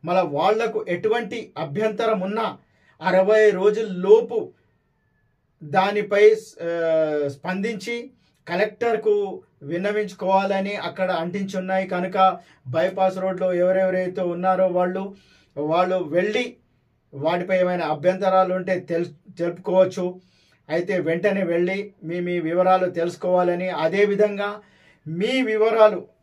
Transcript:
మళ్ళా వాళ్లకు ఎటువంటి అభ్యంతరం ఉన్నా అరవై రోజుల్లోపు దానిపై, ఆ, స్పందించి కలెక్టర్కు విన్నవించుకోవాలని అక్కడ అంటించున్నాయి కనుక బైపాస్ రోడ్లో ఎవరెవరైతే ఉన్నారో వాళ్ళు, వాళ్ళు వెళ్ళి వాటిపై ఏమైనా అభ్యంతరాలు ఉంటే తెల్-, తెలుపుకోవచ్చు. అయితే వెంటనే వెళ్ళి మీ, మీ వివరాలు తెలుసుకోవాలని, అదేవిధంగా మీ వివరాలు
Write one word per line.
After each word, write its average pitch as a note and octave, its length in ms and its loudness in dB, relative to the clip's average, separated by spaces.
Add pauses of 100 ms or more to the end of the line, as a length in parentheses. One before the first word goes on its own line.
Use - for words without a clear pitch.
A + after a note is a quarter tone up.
మళ్ళా F3+ 180 2
వాళ్లకు G3 640 0
ఎటువంటి G#3+ 680 -2
అభ్యంతరం G3+ 640 -2
ఉన్నా G3+ 380 -4 (440)
అరవై G3 480 4
రోజుల్లోపు G3+ 1000 2 (1120)
దానిపై, G3+ 720 4 (280)
ఆ, E3+ 40 -6 (640)
స్పందించి G3+ 800 -6 (380)
కలెక్టర్కు G#3 920 -2 (200)
విన్నవించుకోవాలని G3 1120 -2
అక్కడ F3+ 340 -6
అంటించున్నాయి F#3 760 -4
కనుక F#3 520 0 (280)
బైపాస్ F#3 520 0
రోడ్లో F#3 360 -2
ఎవరెవరైతే F#3 680 0
ఉన్నారో F#3 460 0
వాళ్ళు, F3+ 480 -2 (420)
వాళ్ళు F3 400 0
వెళ్ళి G3 600 -2 (580)
వాటిపై F3+ 460 -2
ఏమైనా F3+ 260 0
అభ్యంతరాలు F#3 680 2
ఉంటే F#3 260 -2
తెల్-, F3 580 -8
తెలుపుకోవచ్చు. F3+ 840 0 (480)
అయితే F3 300 -2
వెంటనే F3+ 440 0
వెళ్ళి F3+ 500 -2 (120)
మీ, F3 160 -6
మీ F3 200 -2
వివరాలు F3+ 500 2
తెలుసుకోవాలని, F3 800 -2
అదేవిధంగా G3+ 920 0 (480)
మీ A3+ 340 -2
వివరాలు G#3+ 640 4 (160)